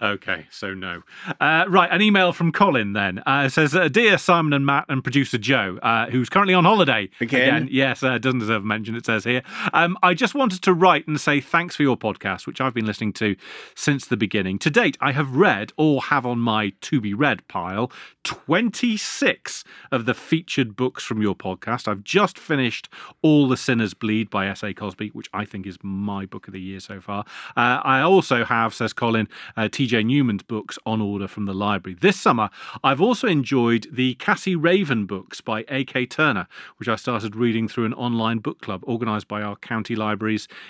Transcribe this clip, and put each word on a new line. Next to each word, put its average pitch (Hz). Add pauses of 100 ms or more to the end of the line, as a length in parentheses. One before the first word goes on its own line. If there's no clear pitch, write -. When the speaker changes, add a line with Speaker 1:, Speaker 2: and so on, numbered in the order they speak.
Speaker 1:
Okay, 98
so 98
no. 92 (380)
Uh, 160
right, 175
an 180
email 190
from 170
Colin 131
then. 101
Uh, 139
it 123
says, 151
uh, 180
"Dear 208
Simon 165
and 139
Matt 139
and 135
producer 127
Joe," 104
uh, 117
who's 123
currently 190
on 180
holiday. 139 (120)
Speaker 2:
Again? 123
Speaker 1:
Again, 127
yes, 131
uh, 127
doesn't 127
deserve 107
a -
mention, 110
it 117
says 110
here. 123 (300)
Um, 175
"I 180
just 220
wanted 233
to 185
write 165
and 151
say 143
thanks 170
for 147
your 127
podcast, 98
which -
I've 131
been 110
listening 104
to 104 (400)
since 139
the -
beginning. 98
To 156
date, 196
I 135
have 135
read 120
or 151
have 131
on 120
my 107
to-be-read 107
pile 95 (320)
twenty-six - (300)
of 117
the 127
featured 139
books 127
from 107
your 98
podcast. 104
I've 104
just 190
finished 131 (340)
All 151
the 127
Sinners 117
Bleed 110
by 98
S 98
A 98
Cosby, 104
which 110
I 101
think 98
is 90
my 98
book 95
of 98
the 95
year 95
so 98
far. 101 (320)
Uh, 123
I 131
also 180 (200)
have," 117
says -
Colin, 113 (260)
uh, 110
"T 135
J 110
Newman's 117
books -
on 110
order 101
from 104
the 98
library. 95
This 190
summer, 113 (340)
I've 139
also 240
enjoyed 120
the 127
Cassie 190
Raven 156
books 92
by 110
A 135
K 127
Turner, 123 (320)
which -
I 110
started 110
reading 113
through 120
an 113
online 113
book 143
club 95
organised 113
by 104
our 101
county 113
libraries 107 (220)